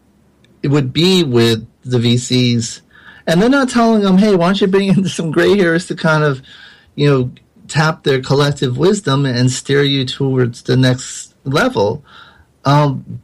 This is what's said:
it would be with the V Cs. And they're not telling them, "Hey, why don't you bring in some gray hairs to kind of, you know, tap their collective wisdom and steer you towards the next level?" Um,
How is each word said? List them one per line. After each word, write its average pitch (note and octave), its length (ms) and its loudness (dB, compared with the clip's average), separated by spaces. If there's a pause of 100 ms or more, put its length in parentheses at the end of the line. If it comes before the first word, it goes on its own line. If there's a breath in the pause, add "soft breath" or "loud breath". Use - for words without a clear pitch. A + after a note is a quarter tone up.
(640)
it D3 60 -2
would C3+ 240 0
be F3+ 320 2
with A#2 420 0 (180)
the B2 140 -2
V A#2+ 200 0
Cs. B2 640 -2 (440 loud breath)
And E3+ 140 2
they're A3+ 80 2
not C4+ 220 2
telling A3+ 320 2
them, F#3+ 160 2
"Hey, G#3 180 4
why E3+ 120 2
don't G3 120 0
you G3+ 60 2
bring G3 220 0
in F#3+ 180 2
some E3 240 -6
gray F3 260 2
hairs E3+ 300 0
to F3 100 -8
kind D#3 280 0
of, C3 180 -2 (520 loud breath)
you D3 140 0
know, B2+ 220 0 (380)
tap D#3 340 -2
their C3+ 180 0
collective C#3 560 -2
wisdom C#3+ 480 0
and B2+ 260 0
steer C#3 320 -2
you C#3 220 -2
towards B2+ 600 -4
the C3 120 0
next - 580 -2 (100)
level?" C#3+ 600 -2 (640 loud breath)
Um, C3+ 580 0